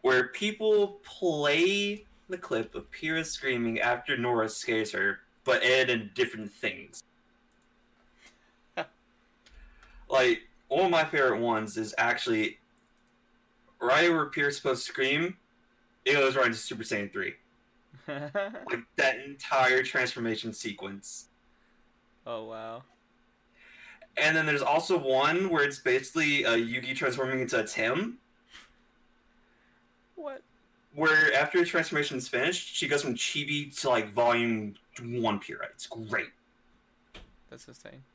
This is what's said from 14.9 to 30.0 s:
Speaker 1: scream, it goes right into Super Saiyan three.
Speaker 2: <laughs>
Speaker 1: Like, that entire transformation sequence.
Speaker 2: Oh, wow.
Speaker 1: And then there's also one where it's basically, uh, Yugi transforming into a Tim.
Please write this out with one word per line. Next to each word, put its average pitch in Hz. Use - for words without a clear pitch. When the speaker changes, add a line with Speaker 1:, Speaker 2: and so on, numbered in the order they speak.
Speaker 1:
scream, 147
it 135
goes 135
right 127
into 113
Super 110
Saiyan 101
three. 92
Speaker 2:
<laughs> -
Speaker 1:
Like, 156
that 127
entire 131
transformation 117
sequence. 101
Speaker 2:
Oh, 113
wow. 113
Speaker 1:
And 156
then 156
there's 143
also 160
one 147
where 165
it's 143
basically, 131
uh, 117
Yugi 123
transforming 131
into 123
a -
Tim. 147